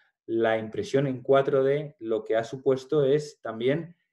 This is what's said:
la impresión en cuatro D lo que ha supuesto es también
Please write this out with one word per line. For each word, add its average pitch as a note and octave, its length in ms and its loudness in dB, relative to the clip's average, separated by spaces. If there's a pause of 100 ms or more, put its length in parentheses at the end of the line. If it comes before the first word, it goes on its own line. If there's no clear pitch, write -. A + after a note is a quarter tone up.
(260)
la A2+ 320 0
impresión A2 480 -2
en B2+ 160 -6
cuatro C3+ 400 4
D C#3+ 380 -2
lo A2 240 -4
que A2 100 -2
ha A2+ 80 2
supuesto C3+ 640 0
es D3 360 0
también B2 540 -4 (180)